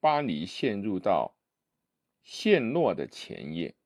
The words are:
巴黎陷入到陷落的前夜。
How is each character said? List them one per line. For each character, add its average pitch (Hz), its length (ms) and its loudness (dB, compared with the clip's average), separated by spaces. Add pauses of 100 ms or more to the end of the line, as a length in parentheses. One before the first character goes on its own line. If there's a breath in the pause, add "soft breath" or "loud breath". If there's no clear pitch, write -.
巴 151 200 4
黎 95 240 -2
陷 104 380 -4
入 101 160 -2
到 87 380 0 (840)
陷 156 480 2
落 143 220 2
的 71 140 -4
前 - 480 -12
夜。 82 200 -6 (120)